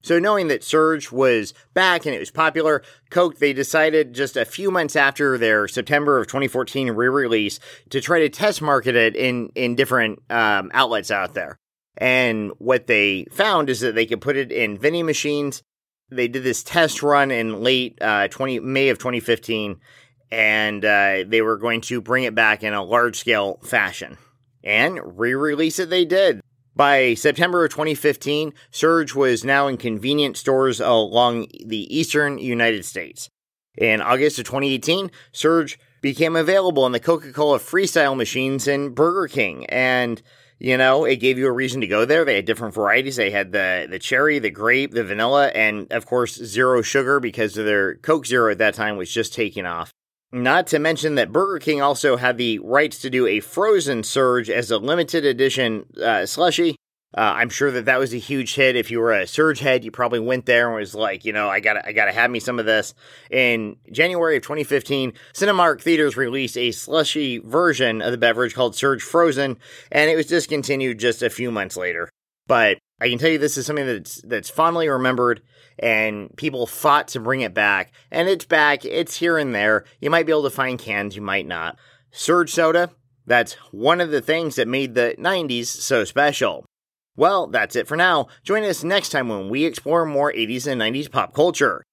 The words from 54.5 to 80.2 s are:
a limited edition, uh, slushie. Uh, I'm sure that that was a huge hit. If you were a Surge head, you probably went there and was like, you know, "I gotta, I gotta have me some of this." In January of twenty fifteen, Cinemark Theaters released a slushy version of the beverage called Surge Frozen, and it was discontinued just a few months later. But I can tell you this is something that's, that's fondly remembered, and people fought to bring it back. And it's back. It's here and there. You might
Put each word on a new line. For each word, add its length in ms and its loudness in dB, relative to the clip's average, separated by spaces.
a 80 0
limited 460 0
edition, 600 0
uh, 280 0
slushie. 480 0
Uh, 200 2
I'm 160 -2
sure 180 0
that 160 -4
that 140 2
was 160 -2
a 20 -6
huge 380 -6
hit. 200 4
If 140 0
you 100 -2
were 140 2
a 140 0
Surge 320 2
head, 240 2
you 80 -12
probably 260 -2
went 300 -2
there 180 6
and 100 -4
was 200 -8
like, 280 -4
you 100 -4
know, 140 0
"I 120 0
gotta, 280 0
I 40 -10
gotta 200 2
have 200 2
me 80 -4
some 180 -4
of 80 -2
this." 300 0
In 460 0
January 460 2
of 40 -2
twenty 220 -6
fifteen, 500 -2
Cinemark 460 2
Theaters 360 2
released 400 -4
a 140 0
slushy 640 -2
version 640 0
of 80 -2
the 80 -4
beverage 380 0
called 200 0
Surge 280 -2
Frozen, 560 0
and 180 4
it 60 2
was 100 0
discontinued 720 -2
just 240 0
a 80 0
few 220 -6
months 260 -6
later. 320 -6
But 320 4
I 100 0
can 100 -2
tell 100 2
you 80 2
this 200 -2
is 100 -6
something 180 -4
that's, 380 -6
that's 260 -8
fondly 400 0
remembered, 540 0
and 580 0
people 300 -4
fought 440 2
to 100 -8
bring 220 -2
it 120 -4
back. 380 2
And 160 0
it's 180 0
back. 400 2
It's 320 -4
here 200 0
and 160 -2
there. 320 2
You 80 -4
might 160 2